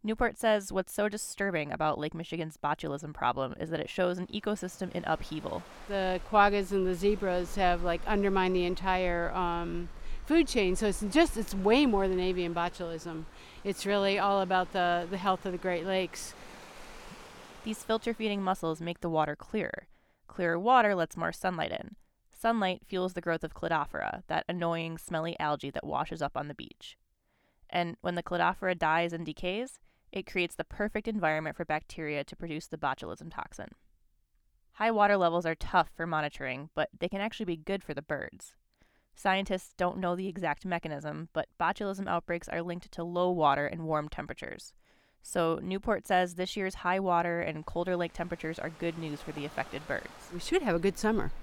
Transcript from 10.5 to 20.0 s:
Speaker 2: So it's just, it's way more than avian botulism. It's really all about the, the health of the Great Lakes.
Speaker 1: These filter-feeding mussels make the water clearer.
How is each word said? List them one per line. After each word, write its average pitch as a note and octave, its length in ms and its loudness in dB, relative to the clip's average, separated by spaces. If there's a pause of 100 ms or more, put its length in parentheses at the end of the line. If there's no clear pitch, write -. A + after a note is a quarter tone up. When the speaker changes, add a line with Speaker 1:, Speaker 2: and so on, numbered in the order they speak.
Speaker 2:
So A3 100 0
it's G3 140 0 (100)
just, E4 260 6
it's G#3+ 160 -4
way G#3 320 6
more G3 220 4
than F#3 140 2
avian F3+ 340 0
botulism. E3 680 -4 (400)
It's G3+ 200 -2
really G3 360 4
all G3 200 4
about F#3 320 2
the, F3 380 2
the F#3+ 80 -4
health F#3+ 260 2
of G3 60 -2
the F3+ 80 -4
Great F3 260 0
Lakes. F#3+ 480 -2 (1300)
Speaker 1:
These A3 180 -6
filter-feeding A3 580 0
mussels E3+ 400 -2
make E3+ 200 -6
the E3+ 100 -2
water D3+ 240 2
clearer. - 540 -4 (400)